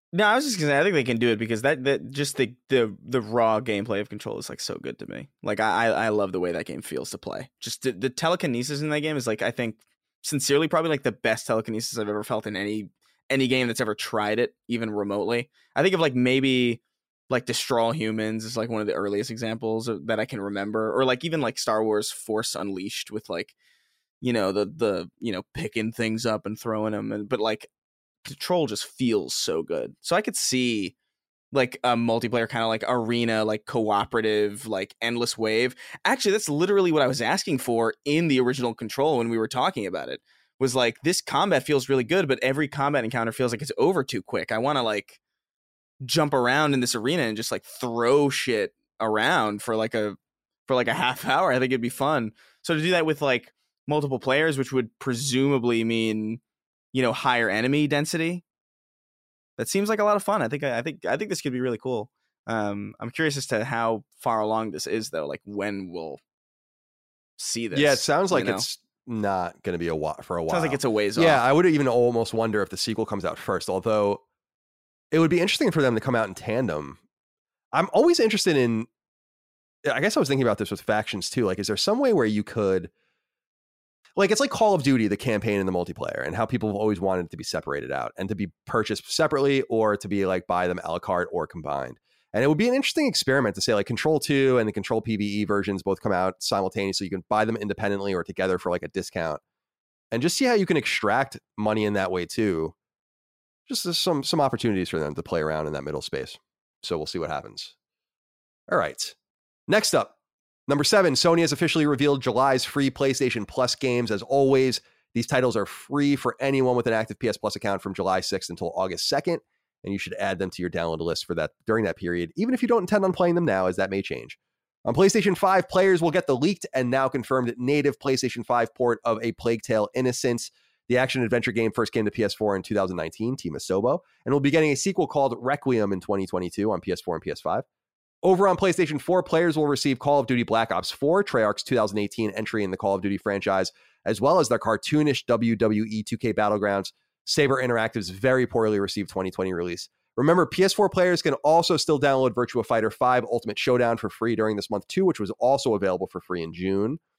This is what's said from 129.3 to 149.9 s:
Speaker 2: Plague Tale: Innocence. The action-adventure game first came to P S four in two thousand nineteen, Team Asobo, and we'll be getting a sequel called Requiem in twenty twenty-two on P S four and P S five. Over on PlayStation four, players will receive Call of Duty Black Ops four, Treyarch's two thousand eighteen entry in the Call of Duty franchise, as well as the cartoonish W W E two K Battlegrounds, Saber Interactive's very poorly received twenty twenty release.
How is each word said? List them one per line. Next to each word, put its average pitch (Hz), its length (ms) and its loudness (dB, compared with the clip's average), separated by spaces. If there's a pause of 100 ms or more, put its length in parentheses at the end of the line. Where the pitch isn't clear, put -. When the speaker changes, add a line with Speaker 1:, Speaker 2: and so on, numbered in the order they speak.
Speaker 2:
Plague 117 280 -2
Tale: 107 340 0
Innocence. 123 560 0 (380)
The 120 80 4
action-adventure 123 560 2
game 110 180 2
first 110 220 -2
came 110 140 0
to 104 40 0
P 113 140 0
S 101 80 0
four 104 240 0
in 92 60 -2
two - 120 -6
thousand 92 220 0
nineteen, 110 400 -4
Team 82 160 -8
Asobo, 101 460 0 (260)
and 123 80 0
we'll 143 80 4
be 139 100 2
getting 156 200 4
a 139 40 2
sequel 180 320 0
called 135 320 0
Requiem 117 540 0
in 92 80 -2
twenty 98 260 -2
twenty-two 92 460 -2
on 90 80 -2
P 95 120 -6
S 87 100 -4
four 87 120 -4
and 78 60 -6
P 82 100 -8
S 71 120 -8
five. 92 220 -2 (580)
Over 190 260 6
on 180 80 4
PlayStation 175 420 2
four, 180 240 2
players 165 320 2
will 151 120 2
receive 139 320 0
Call 143 200 2
of 131 80 0
Duty 120 180 2
Black 110 280 0
Ops 92 180 -2
four, 170 320 2
Treyarch's 110 400 2
two - 140 -2
thousand 107 220 2
eighteen 104 320 -2
entry 104 340 -4
in 95 60 -2
the 92 80 -4
Call 98 160 0
of 95 80 -4
Duty 98 160 -2
franchise, 98 520 0 (360)
as 113 120 0
well 147 220 4
as 127 80 2
the 117 100 2
cartoonish 143 680 0
W 117 300 2
W 107 300 2
E 107 160 -6
two 110 140 -6
K 110 160 -2
Battlegrounds, 101 600 0 (340)
Saber 135 360 2
Interactive's 113 460 0
very 123 380 2
poorly 110 340 2
received 98 300 -4
twenty 95 200 -4
twenty 92 220 -2
release. 87 380 -6 (260)